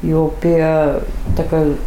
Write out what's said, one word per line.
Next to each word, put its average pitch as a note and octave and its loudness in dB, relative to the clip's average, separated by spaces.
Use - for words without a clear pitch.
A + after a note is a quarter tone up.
Jo D#3+ 2
pie, E3+ 2
tā D#3+ 0
kā D#3+ 0